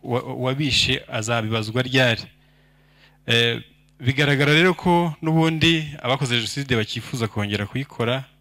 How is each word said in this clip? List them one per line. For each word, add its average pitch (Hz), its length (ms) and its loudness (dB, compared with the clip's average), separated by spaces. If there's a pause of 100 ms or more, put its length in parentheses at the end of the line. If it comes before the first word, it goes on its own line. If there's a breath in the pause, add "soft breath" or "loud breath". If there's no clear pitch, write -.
wa-, 127 200 -2
uwabishe 131 880 -2
azabibazwa 110 680 -2
ryari? 127 420 2 (1040 soft breath)
Eh, 117 340 2 (380)
bigaragara 139 540 2
rero 175 200 6
ko 170 480 2
n'ubundi 160 680 2 (100)
abakoze 127 340 0
Jenoside 123 400 -2
bakifuza 113 520 -4
kongera 104 380 -2
kuyikora 127 580 -4 (180)